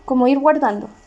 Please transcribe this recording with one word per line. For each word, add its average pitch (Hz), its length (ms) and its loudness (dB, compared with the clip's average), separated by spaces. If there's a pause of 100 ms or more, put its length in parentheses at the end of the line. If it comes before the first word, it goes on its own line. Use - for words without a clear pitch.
como 254 220 0
ir 277 140 2
guardando. 254 480 0 (180)